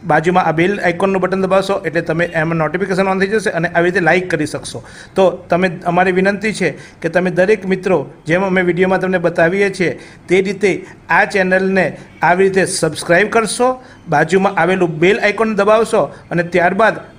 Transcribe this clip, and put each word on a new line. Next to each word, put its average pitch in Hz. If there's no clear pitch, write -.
બાજુમાં 170
આ 160
bell 185
આઇકોનનું 185
બટન 190
દબાવશો 190
એટલે 165
તમે 165
એમાં 165
notification 185
on 190
થઈ 196
જશે 214
અને 165
આવી 170
રીતે 180
લાઈક 180
કરી 151
શકશો. 127
તો 190
તમે, 175
અમારી 180
વિનંતી 190
છે 170
કે 165
તમે 180
દરેક 190
મિત્રો, 185
જેમ 175
અમે 185
વીડિયોમાં 180
તમને 185
બતાવીએ 175
છીએ 170
તે 185
રીતે 190
આ 180
ચેનલને 190
આવી 175
રીતે 190
subscribe 170
કરશો, 247
બાજુમાં 175
આવેલું 175
bell 180
icon 214
દબાવશો 208
અને 170
ત્યારબાદ 180